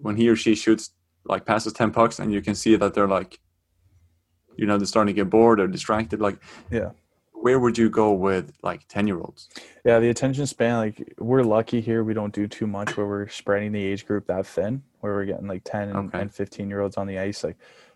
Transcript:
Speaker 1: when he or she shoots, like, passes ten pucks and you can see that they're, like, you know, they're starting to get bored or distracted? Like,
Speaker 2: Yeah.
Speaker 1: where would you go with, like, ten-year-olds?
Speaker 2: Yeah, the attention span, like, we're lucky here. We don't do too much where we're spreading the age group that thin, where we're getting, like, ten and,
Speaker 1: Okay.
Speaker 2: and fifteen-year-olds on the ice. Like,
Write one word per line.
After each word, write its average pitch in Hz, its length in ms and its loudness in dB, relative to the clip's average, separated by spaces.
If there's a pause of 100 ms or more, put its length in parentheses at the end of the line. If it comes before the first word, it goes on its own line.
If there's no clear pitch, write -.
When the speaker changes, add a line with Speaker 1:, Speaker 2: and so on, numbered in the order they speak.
Speaker 1:
when 107 160 -4
he 117 100 4
or 117 80 6
she 110 180 2
shoots, - 380 0 (320)
like, 98 220 -4
passes 107 260 0
ten 110 200 0
pucks 117 280 2
and 104 140 -2
you 101 80 -2
can 101 140 -4
see 110 200 4
that 98 180 2
they're, 101 140 2 (120)
like, - 200 -10 (1160)
you 110 100 -2
know, 104 120 2
they're 101 100 -2
starting 104 260 2
to 101 80 0
get 92 80 0
bored 113 300 8
or 92 80 2
distracted? 104 520 -4
Like, 101 200 -2 (320)
Speaker 2:
Yeah. 101 180 -4 (440)
Speaker 1:
where 127 260 2
would 120 180 2
you 113 140 4
go 110 220 4
with, 92 400 0 (100)
like, - 240 -6
ten-year-olds? 101 600 -6 (360)
Speaker 2:
Yeah, 117 140 6
the 117 100 4
attention 135 380 -2
span, 117 300 0
like, 107 420 -6
we're 127 240 2
lucky 113 360 2
here. 113 240 -2
We 110 120 -2
don't 104 180 -4
do 104 140 -2
too - 180 -6
much 104 320 -6
where 104 80 -2
we're 101 220 -4
spreading 104 440 -2
the 104 120 -2
age 98 240 -4
group 104 200 -4
that 92 200 -4
thin, 113 340 -4 (200)
where 104 120 -4
we're 101 120 -2
getting, 98 220 -6
like, 92 160 -10
ten 104 260 -6
and, 98 200 -6
Speaker 1:
Okay. 90 120 -6
Speaker 2:
and 104 120 -8
fifteen-year-olds 101 640 -6
on 101 80 -4
the 95 140 -8
ice. 101 240 -6
Like, - 140 -8 (380)